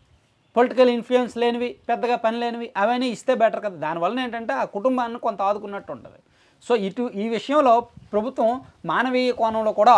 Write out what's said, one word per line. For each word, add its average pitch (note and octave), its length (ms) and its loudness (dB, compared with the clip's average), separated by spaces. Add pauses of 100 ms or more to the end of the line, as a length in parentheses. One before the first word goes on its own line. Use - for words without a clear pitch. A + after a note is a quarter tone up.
(560)
పొలిటికల్ B3 400 4
ఇన్‌ఫ్లుయెన్స్ A#3+ 460 0
లేనివి, A#3+ 280 0 (200)
పెద్దగా A#3 260 0 (100)
పని A3+ 180 0
లేనివి, A#3 240 -6 (140)
అవన్నీ B3 340 0
ఇస్తే - 260 -2
బెటర్ G#3+ 240 0
కదా. F#3 200 -6
దానివల్ల E3+ 400 -2
ఏంటంటే A3+ 360 -6
ఆ G#3 40 0 (100)
కుటుంబాన్ని A#3+ 500 -2
కొంత G3+ 240 -4
ఆదుకున్నట్టు G3+ 460 -6
ఉంటది. - 240 -20 (460)
So A#3+ 100 2 (120)
ఇటు, A#3+ 180 -4 (180)
ఈ - 20 -2 (120)
విషయంలో C4+ 360 4 (380)
ప్రభుత్వం A3+ 400 0 (400)
మానవీయ B3+ 480 0
కోణంలో A3 400 0
కూడా A3+ 180 8